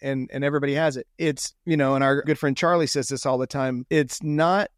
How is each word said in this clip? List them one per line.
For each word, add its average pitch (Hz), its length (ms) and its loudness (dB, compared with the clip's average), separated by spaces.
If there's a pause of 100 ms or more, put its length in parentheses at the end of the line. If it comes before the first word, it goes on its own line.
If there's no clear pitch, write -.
and, 135 300 -4
and 135 100 -6
everybody 143 320 0
has 151 220 0
it. 123 100 -10 (120)
It's, 156 360 -4 (100)
you 165 120 0
know, 135 180 4
and 135 80 2
our 139 200 4
good 151 160 0
friend 139 180 0
Charlie 170 320 2
says 139 200 -2
this 139 180 -6
all 131 120 2
the 127 80 -2
time. 131 440 -4
It's 151 320 0
not, 160 560 0